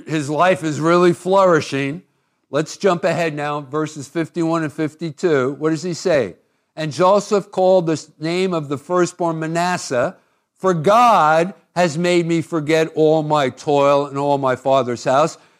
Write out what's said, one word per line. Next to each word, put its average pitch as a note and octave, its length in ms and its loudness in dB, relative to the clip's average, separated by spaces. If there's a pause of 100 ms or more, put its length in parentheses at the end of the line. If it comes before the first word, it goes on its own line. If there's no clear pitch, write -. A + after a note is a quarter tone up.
his D3 220 -4
life D#3 340 0
is D3+ 160 -4
really F3 340 4
flourishing. E3+ 920 0 (460)
Let's D3+ 280 -4
jump F3+ 260 0
ahead E3 320 -2
now, D3 260 -6
verses D3 460 -8
fifty-one E3 560 -4
and D3+ 80 -6
fifty-two. D3 880 -2
What D#3 120 0
does D3+ 120 -4
he F3 100 -6
say? C#3 420 -2 (400)
And D#3 180 -8
Joseph F#3+ 580 0
called F#3 360 2
the D#3+ 60 0
s-, - 240 -8
name F3 360 -4
of D3+ 160 -4
the C#3+ 80 -4
firstborn E3+ 640 -2
Manasseh, E3 760 -2 (380)
"For F#3 200 0
God F3+ 800 4 (200)
has E3+ 240 0
made F3 280 2
me E3 160 0
forget D#3+ 540 -2
all D#3 280 4
my D3+ 260 0
toil C#3+ 560 2
and C#3 120 -10
all C#3+ 200 0
my C3 180 -2
father's B2+ 500 -2
house." C#3+ 320 0 (220)